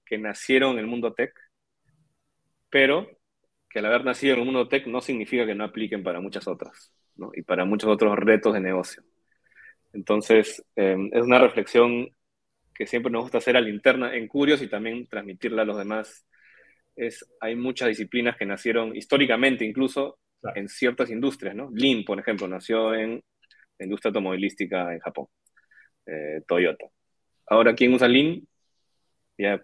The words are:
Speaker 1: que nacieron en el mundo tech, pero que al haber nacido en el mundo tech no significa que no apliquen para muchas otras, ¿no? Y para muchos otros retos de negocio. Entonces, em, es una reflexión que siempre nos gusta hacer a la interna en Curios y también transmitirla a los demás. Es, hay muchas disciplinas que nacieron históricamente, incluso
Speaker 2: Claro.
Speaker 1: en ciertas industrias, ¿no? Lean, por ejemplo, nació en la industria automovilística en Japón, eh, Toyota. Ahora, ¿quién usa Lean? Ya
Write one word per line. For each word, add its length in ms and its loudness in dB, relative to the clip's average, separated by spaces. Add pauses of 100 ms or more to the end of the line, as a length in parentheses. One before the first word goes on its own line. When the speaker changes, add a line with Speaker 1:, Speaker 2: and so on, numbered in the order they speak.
Speaker 1:
que 120 -6
nacieron 560 0
en 60 -4
el 80 -6
mundo 260 -4
tech, 200 -4 (1400)
pero 380 4 (600)
que 100 -6
al 60 -2
haber 200 2
nacido 280 0
en 60 0
el 60 -2
mundo 220 0
tech 200 -2
no 140 -6
significa 440 -2
que 100 -2
no 100 -4
apliquen 380 -6
para 180 -6
muchas 260 -10
otras, 460 -12 (220)
¿no? 180 -14
Y 100 -12
para 220 -2
muchos 240 0
otros 280 4
retos 360 4
de 80 -2
negocio. 420 -4 (880)
Entonces, 720 2 (120)
em, 380 0
es 100 4
una 160 6
reflexión 680 4 (640)
que 140 -10
siempre 240 -2
nos 120 -2
gusta 160 -2
hacer 180 2
a 40 4
la 80 0
interna 460 0
en 120 -6
Curios 340 2
y 80 -8
también 380 -6
transmitirla 560 -4
a 20 -4
los 120 -4
demás. 480 -8 (680)
Es, 300 -8 (160)
hay 140 -4
muchas 340 -2
disciplinas 480 -2
que 80 -4
nacieron 500 -2
históricamente, 720 2
incluso 540 -4 (220)
Speaker 2:
Claro. 180 -10
Speaker 1:
en 100 -10
ciertas 420 -2
industrias, 440 -4
¿no? 180 -12
Lean, 320 2
por 140 -4
ejemplo, 280 -4
nació 480 -2
en 280 -6 (560)
la 60 -12
industria 240 -4
automovilística 840 -4
en 60 -10
Japón, 280 -10 (800)
eh, 400 -10
Toyota. 400 0 (600)
Ahora, 280 4
¿quién 180 4
usa 140 4
Lean? 340 4 (960)
Ya 260 -2